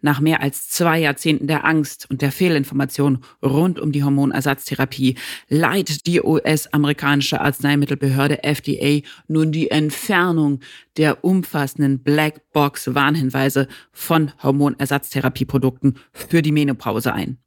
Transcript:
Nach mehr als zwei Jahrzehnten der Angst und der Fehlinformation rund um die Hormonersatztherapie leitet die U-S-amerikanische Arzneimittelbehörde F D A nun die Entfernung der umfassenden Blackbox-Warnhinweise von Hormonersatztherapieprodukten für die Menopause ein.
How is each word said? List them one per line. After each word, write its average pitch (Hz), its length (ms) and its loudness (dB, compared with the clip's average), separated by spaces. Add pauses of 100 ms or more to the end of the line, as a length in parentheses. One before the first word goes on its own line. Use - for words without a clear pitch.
Nach 143 180 0
mehr 156 220 2
als - 260 -4
zwei 165 320 0
Jahrzehnten 151 460 0
der 151 180 -2
Angst 156 460 0
und 135 100 -4
der 139 100 0
Fehlinformation 139 880 0 (220)
rund 156 380 0
um 151 120 -2
die 143 120 0
Hormonersatztherapie 135 1080 0 (340)
leitet 151 580 0
die 170 140 2
U-S-amerikanische 147 1200 0
Arzneimittelbehörde 143 1040 0
F 147 160 -2
D 143 200 -4
A 147 200 2 (260)
nun 156 260 2
die 160 180 -2
Entfernung 151 920 0 (380)
der 151 260 0
umfassenden 147 760 0
Blackbox-Warnhinweise 143 1700 0 (240)
von 156 400 0 (100)
Hormonersatztherapieprodukten 135 1500 0 (160)
für - 300 0
die 147 100 2
Menopause 127 640 0
ein. 104 320 -6